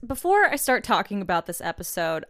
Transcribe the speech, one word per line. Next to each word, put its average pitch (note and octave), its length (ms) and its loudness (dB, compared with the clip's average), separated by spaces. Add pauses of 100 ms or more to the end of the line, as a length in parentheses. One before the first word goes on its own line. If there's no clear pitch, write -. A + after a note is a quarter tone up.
before F#4 380 4
I - 120 2
start B3+ 280 0
talking G3+ 380 0
about E3+ 240 -2
this - 140 -8
episode, E3 680 -4